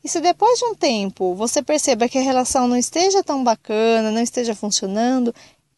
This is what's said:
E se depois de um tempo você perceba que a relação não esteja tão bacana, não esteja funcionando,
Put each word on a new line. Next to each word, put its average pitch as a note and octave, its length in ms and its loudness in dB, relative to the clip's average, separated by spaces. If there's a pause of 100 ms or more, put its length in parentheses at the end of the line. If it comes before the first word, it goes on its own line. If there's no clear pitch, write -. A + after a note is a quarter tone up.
E D4+ 40 -10
se E4+ 140 -4
depois G4+ 380 2
de A#4+ 60 -2
um A4+ 100 -4
tempo G3 580 -2
você A#3 300 -2
perceba B3 440 0
que C4 120 -2
a - 20 0
relação B3+ 460 0
não B3 100 2
esteja F#4 460 2
tão C#4 200 -2
bacana, A3 680 0
não A3+ 100 0
esteja A#3 320 -4
funcionando, A3+ 800 -2 (440)